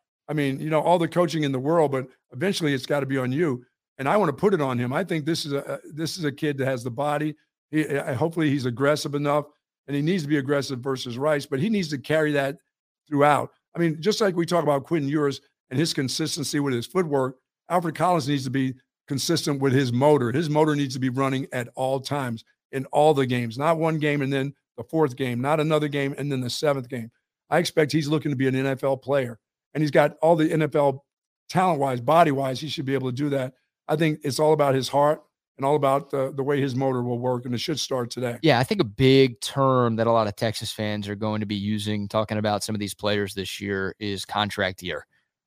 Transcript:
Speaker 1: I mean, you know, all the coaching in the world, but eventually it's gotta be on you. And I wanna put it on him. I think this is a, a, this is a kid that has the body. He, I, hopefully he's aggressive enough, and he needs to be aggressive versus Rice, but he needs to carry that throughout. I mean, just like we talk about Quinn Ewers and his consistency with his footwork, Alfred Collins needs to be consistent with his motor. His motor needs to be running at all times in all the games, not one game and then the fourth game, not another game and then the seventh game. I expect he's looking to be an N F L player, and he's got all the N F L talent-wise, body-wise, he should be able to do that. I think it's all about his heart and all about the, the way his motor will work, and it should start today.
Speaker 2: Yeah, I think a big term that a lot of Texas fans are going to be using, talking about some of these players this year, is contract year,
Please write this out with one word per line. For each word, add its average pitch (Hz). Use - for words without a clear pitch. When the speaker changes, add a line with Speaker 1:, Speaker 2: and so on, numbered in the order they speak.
Speaker 1:
I 147
mean, 139
you 151
know, 156
all 170
the 165
coaching 165
in 139
the 131
world, 147
but 135
eventually 156
it's 123
gotta 143
be 135
on 127
you. 131
And 135
I 160
wanna 175
put 196
it 160
on 131
him. 123
I 170
think 165
this 160
is 143
a, 139
a, 139
this 156
is 175
a 143
kid 147
that 131
has 131
the 123
body. 147
He, 156
I, 147
hopefully 156
he's 135
aggressive 139
enough, 143
and 139
he 143
needs 170
to 143
be 147
aggressive 139
versus 127
Rice, 143
but 135
he 185
needs 202
to 147
carry 151
that 143
throughout. 143
I -
mean, 165
just 202
like 196
we 165
talk 170
about 139
Quinn 156
Ewers 143
and 131
his 165
consistency 147
with 139
his 117
footwork, 143
Alfred 170
Collins 165
needs 139
to 131
be 131
consistent 147
with 135
his 131
motor. 127
His 156
motor 151
needs 143
to 135
be 131
running 135
at 123
all 131
times 127
in 135
all 151
the 139
games, 120
not 160
one 160
game 147
and 135
then 139
the 117
fourth 151
game, 123
not 147
another 151
game 139
and 143
then 131
the 123
seventh 139
game. 120
I 156
expect 160
he's 143
looking 156
to 139
be 135
an 127
N 131
F 135
L 135
player, 127
and 151
he's 151
got 147
all 165
the 156
N 156
F 143
L 139
talent-wise, 139
body-wise, 135
he 151
should 139
be 135
able 131
to 123
do 147
that. 131
I 156
think 156
it's 139
all 156
about 143
his 131
heart 147
and 131
all 143
about 139
the, 135
the 139
way 139
his 135
motor 131
will 120
work, 123
and 123
it 117
should 147
start 123
today. 123
Speaker 2:
Yeah, 143
I 131
think 202
a -
big 131
term 127
that 113
a 117
lot 113
of 101
Texas 110
fans 104
are 104
going 107
to 107
be 104
using, 104
talking 110
about 107
some 110
of 104
these 101
players 104
this 92
year, 98
is 101
contract 101
year, 82